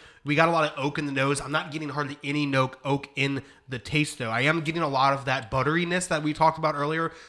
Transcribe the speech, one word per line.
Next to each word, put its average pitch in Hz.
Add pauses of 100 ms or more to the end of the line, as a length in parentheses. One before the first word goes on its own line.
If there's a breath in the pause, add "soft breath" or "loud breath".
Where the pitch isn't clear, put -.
(260 loud breath)
We 147
got 165
a -
lot 160
of -
oak 147
in 147
the 143
nose. 139
I'm 131
not 156
getting 151
hardly 143
any 143
no-, 131 (120)
oak 139
in 139 (280 loud breath)
the 127
taste, -
though. 117
I 117
am 156
getting 160
a 160
lot 135
of 135
that 131
butteriness 170
that 156
we 151
talked 160
about 156
earlier. 160 (180 loud breath)